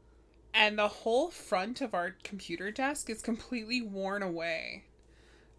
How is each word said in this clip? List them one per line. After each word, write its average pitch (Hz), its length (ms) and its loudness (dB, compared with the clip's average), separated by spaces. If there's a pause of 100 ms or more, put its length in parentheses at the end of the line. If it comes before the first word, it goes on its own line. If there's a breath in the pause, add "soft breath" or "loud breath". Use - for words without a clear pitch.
(520 soft breath)
and 214 260 6
the 208 100 4
whole 247 420 2
front 202 500 -2
of 240 140 -2
our 180 280 0
computer 185 480 -6
desk 269 400 -2
is 226 120 -6
completely 233 580 -2
worn 196 420 -2
away 165 640 -2 (760 soft breath)